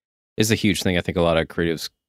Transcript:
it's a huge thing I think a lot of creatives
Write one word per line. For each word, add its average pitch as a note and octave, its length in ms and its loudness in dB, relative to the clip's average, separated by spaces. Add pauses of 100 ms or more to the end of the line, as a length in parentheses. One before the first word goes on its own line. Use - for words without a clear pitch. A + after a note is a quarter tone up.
(380)
it's A2 140 0
a G#2+ 40 4
huge G2+ 280 0
thing F#2 140 0
I F2 40 2
think E2+ 160 -4
a F2+ 40 2
lot E2+ 160 2
of D#2+ 100 0
creatives E2 420 -4 (200)